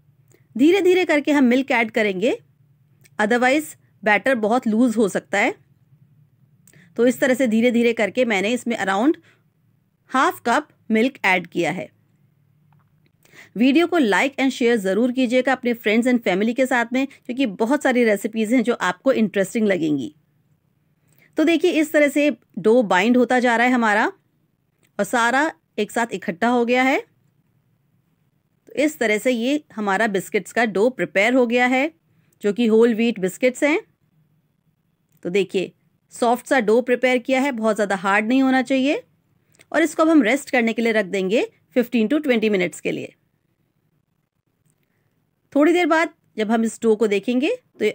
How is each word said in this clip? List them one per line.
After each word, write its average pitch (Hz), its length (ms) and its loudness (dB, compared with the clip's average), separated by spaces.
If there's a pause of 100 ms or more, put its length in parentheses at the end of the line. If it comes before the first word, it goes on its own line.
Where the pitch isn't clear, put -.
(560)
धीरे 339 240 4
धीरे 359 240 2
करके 302 280 0
हम 285 120 4
मिल्क 254 260 2
ऐड 233 200 0
करेंगे, 214 460 -2 (840)
otherwise 247 560 0 (300)
बैटर 208 340 0
बहुत 220 280 -2
लूज 220 300 0
हो 220 120 2
सकता 196 300 -4
है। 277 160 0 (1400)
तो 233 100 2
इस 247 140 0
तरह 262 140 2
से 262 120 0
धीरे 226 240 2
धीरे 233 220 2
करके 233 320 -2
मैंने 208 280 0
इसमें 240 260 -4
around 196 440 0 (880)
half 277 320 0
cup 247 200 0 (300)
milk 226 320 0
ऐड 185 220 0
किया 170 240 -4
है। 180 160 -8 (1700)
वीडियो 269 300 2
को 349 140 -2
like 214 340 0
and 262 180 -2
share 240 240 0
ज़रूर 214 360 -2
कीजिएगा 254 400 0
अपने 240 220 -2
friends 226 320 -2
and 247 160 0
family 208 340 0
के 262 100 0
साथ 240 260 -2
में, 269 140 -2
क्योंकि 262 400 -6
बहुत 226 360 -2
सारी 247 220 2
रेसिपीज़ 220 500 -2
हैं 254 100 4
जो 226 100 -2
आपको 180 380 -2
इंटरेस्टिंग 214 540 -2
लगेंगी। 151 480 -2 (1200)
तो 311 80 2
देखिए 330 280 2
इस 302 200 0
तरह 294 160 4
से 294 220 0 (280)
डो 220 260 4
बाइंड 196 320 2
होता 247 240 2
जा 240 160 2
रहा 233 100 2
है 247 60 0
हमारा 233 340 0 (920)
और 202 60 -2
सारा 254 480 0 (260)
एक 208 120 -6
साथ 233 220 -4
इकट्ठा 196 360 -4
हो 240 160 0
गया 247 180 0
है। 269 160 0
तो - 1800 -20
इस 294 240 -2
तरह 214 200 0
से 254 120 -2
ये 262 320 -2 (120)
हमारा 208 320 0
बिस्किट्स 196 460 -4
का 233 140 0
डो 208 240 0
प्रिपेयर 202 440 0
हो 247 120 4
गया 247 200 0
है, 262 240 -2 (520)
जो 208 100 0
कि 240 140 -2
होल 226 280 4
व्हीट 226 260 -2
बिस्किट्स 254 440 -2
हैं। 302 140 0 (1400)
तो 180 80 -8
देखिए 185 420 -2 (420)
सॉफ्ट 240 320 0
सा 269 140 0
डो 220 200 2
प्रिपेयर 254 380 0
किया 262 220 -2
है, 277 120 -2
बहुत 220 240 -2
ज़्यादा 202 200 -2
हार्ड 202 320 0
नहीं 262 140 2
होना 262 200 2
चाहिए। 269 400 -2 (720)
और 302 100 2
इसको 320 200 0
अब 320 60 4
हम 311 140 6
रेस्ट 240 280 -2
करने 233 220 0
के 240 100 -4
लिए 226 100 0
रख 214 140 0
देंगे 190 360 -2 (340)
fifteen 233 340 0
to 294 100 2
twenty 240 300 0
minutes 180 300 -2
के 175 120 -6
लिए। 143 200 -10 (2500)
थोड़ी 302 200 4
देर 349 140 2
बाद 330 240 0 (280)
जब 214 120 -4
हम 226 140 0
इस 220 180 -6
डो 220 140 2
को 220 100 0
देखेंगे 247 440 -2 (280)
तो 220 60 -4
ये 214 100 0